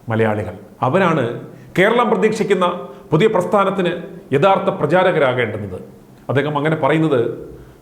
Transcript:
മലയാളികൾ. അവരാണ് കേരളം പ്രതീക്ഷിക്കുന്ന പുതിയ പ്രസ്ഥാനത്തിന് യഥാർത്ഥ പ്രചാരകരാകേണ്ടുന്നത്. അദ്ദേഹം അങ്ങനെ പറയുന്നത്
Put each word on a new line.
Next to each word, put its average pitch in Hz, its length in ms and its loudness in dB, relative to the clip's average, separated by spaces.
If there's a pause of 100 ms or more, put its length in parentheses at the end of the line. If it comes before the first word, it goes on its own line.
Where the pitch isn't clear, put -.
(120)
മലയാളികൾ. 107 440 0 (320)
അവരാണ് 160 380 0 (520)
കേരളം 233 340 2
പ്രതീക്ഷിക്കുന്ന 202 540 0 (460)
പുതിയ 208 220 4
പ്രസ്ഥാനത്തിന് 190 580 0 (420)
യഥാർത്ഥ 190 340 4 (120)
പ്രചാരകരാകേണ്ടുന്നത്. 127 1000 0 (520)
അദ്ദേഹം 143 280 0
അങ്ങനെ 156 240 0
പറയുന്നത് 147 380 2 (600)